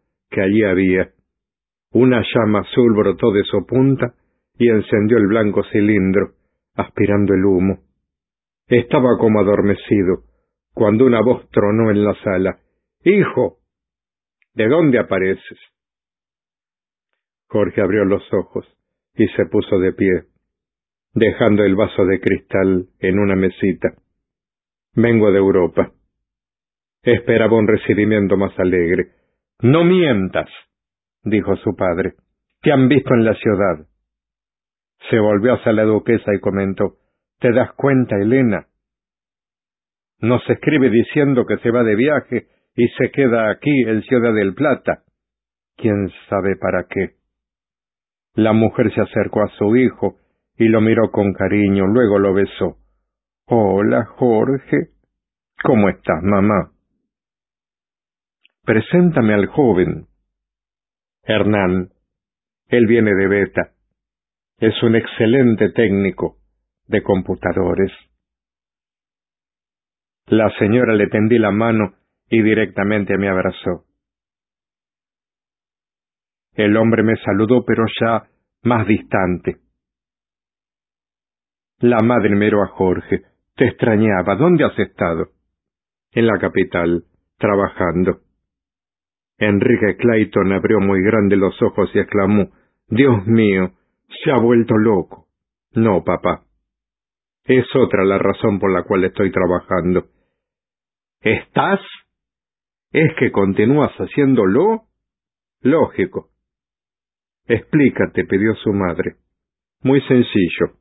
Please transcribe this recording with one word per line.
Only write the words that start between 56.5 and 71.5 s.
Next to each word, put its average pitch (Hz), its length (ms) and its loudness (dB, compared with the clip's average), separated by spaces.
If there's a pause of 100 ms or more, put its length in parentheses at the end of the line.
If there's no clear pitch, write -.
"Preséntame 120 720 2
al 98 120 2
joven". 90 600 0 (1160)
"Hernán. 98 680 0 (800)
Él 120 180 4
viene 107 280 2
de 95 140 0
Beta. 95 440 -2 (840)
Es 110 240 0
un 117 140 2
excelente 113 720 0
técnico". 98 680 -2 (480)
De 107 160 -2
computadores. 92 880 -2 (2250)
La 110 320 2
señora 113 360 2
le 104 140 2
tendí 110 300 2
la 107 120 2